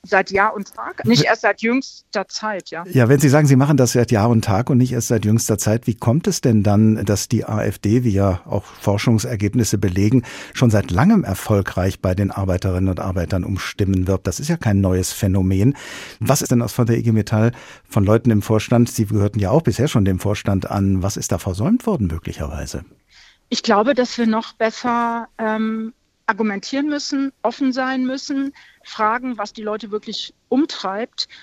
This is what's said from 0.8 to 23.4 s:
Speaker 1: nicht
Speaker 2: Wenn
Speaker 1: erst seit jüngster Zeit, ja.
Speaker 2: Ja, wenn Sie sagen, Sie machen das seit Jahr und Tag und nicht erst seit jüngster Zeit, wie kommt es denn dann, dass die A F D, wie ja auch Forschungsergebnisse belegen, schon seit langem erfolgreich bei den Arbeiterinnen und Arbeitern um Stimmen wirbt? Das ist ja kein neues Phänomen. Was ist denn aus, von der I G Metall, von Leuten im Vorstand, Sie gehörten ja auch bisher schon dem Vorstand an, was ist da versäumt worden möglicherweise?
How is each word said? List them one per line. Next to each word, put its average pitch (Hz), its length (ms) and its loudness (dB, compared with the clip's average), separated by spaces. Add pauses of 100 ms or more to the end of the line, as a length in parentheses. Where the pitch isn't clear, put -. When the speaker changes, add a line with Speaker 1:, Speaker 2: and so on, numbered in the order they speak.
Speaker 1:
nicht 226 200 4
Speaker 2:
Wenn - 40 2
Speaker 1:
erst 220 140 2
seit 208 200 0
jüngster 226 680 -4
Zeit, 214 400 -8
ja. 170 200 -12
Speaker 2:
Ja, 123 200 4
wenn 139 100 6
Sie 147 80 4
sagen, 147 180 6
Sie 135 120 6
machen 143 180 4
das 123 160 4
seit 120 180 2
Jahr 113 200 2
und 113 160 2
Tag 110 240 0
und 135 80 4
nicht 127 160 2
erst 120 160 -4
seit 107 160 0
jüngster 107 320 2
Zeit, 110 280 0
wie 113 100 0
kommt 135 320 0
es 190 120 -2
denn 110 240 4
dann, 107 400 4
dass 101 240 -2
die 110 160 0
A 107 220 -4
F 104 120 -4
D, 120 280 0
wie 107 80 2
ja 98 320 2
auch - 180 -4
Forschungsergebnisse 107 1120 0
belegen, 101 460 2 (300)
schon 123 160 2
seit 98 220 2
langem 170 340 4
erfolgreich 95 760 -2
bei 92 160 0
den 98 160 0
Arbeiterinnen 95 580 0
und 82 120 -4
Arbeitern 90 420 -2
um 92 160 -4
Stimmen 95 480 -2
wirbt? 95 200 0
Das 90 120 -4
ist 143 80 -8
ja 170 80 0
kein 104 240 0
neues 92 320 0
Phänomen. 98 640 2 (460)
Was 131 200 0
ist - 100 -4
denn 120 100 4
aus, 117 100 -4
von 120 140 0
der 113 120 2
I 113 60 -4
G 117 80 2
Metall, 110 400 2 (380)
von 104 160 2
Leuten 113 260 4
im 107 100 4
Vorstand, 117 480 2
Sie 107 180 -2
gehörten 104 320 0
ja 95 100 0
auch 156 140 4
bisher 113 260 0
schon 104 160 2
dem 95 140 2
Vorstand 101 520 -2
an, 98 320 2
was 101 140 -4
ist - 160 -4
da 90 40 -2
versäumt 107 480 -2
worden 139 220 0
möglicherweise? 76 760 -8 (640)